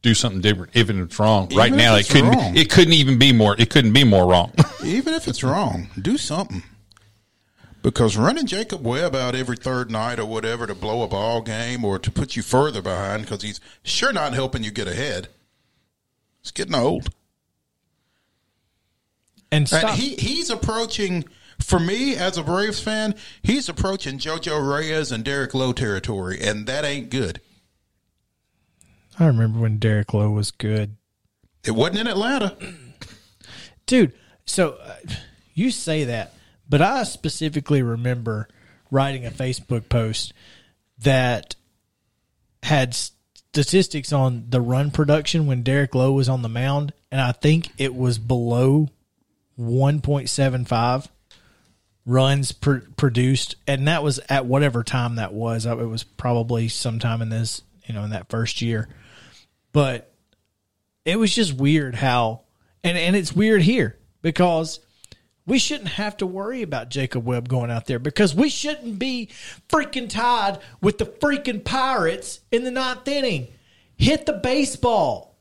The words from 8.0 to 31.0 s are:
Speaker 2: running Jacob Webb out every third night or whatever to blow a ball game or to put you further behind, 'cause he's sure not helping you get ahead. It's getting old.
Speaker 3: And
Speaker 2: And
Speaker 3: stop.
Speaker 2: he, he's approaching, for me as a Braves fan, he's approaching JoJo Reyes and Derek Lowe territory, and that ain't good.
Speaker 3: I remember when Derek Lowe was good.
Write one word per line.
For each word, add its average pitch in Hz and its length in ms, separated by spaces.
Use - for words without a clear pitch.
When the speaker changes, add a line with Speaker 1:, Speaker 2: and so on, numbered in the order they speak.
Speaker 2:
running 233 300
Jacob 196 360
Webb 135 320
out 127 200
every 123 220
third 123 340
night 117 280
or 110 60
whatever 113 420
to 101 80
blow 107 280
a 107 60
ball 110 340
game 117 420
or 98 140
to - 120
put - 260
you 113 60
further 131 380
behind, 98 460
'cause 101 160
he's 104 180
sure - 300
not 151 200
helping 131 320
you 107 60
get 104 180
ahead. 117 400
It's - 100
getting - 240
old. 131 340
Speaker 3:
And 151 100
Speaker 2:
And 139 60
Speaker 3:
stop. 202 300
Speaker 2:
he, 269 180
he's 320 340
approaching, 220 760
for - 180
me 220 380
as 180 220
a 160 40
Braves 196 380
fan, 214 340
he's 247 260
approaching 170 500
JoJo 156 480
Reyes 151 460
and 113 120
Derek 139 300
Lowe 131 180
territory, 98 680
and 104 260
that 139 180
ain't 143 260
good. 123 300
Speaker 3:
I 170 80
remember 113 340
when 110 180
Derek 107 340
Lowe 107 180
was 104 200
good. 107 460